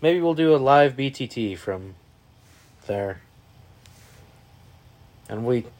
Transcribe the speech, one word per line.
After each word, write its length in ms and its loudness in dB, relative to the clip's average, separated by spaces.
Maybe 200 2
we'll 120 0
do 220 4
a 20 2
live 380 4
B 140 -4
T 180 -8
T 280 -6
from 400 -10
there. 360 -6
And 160 -8
we 200 0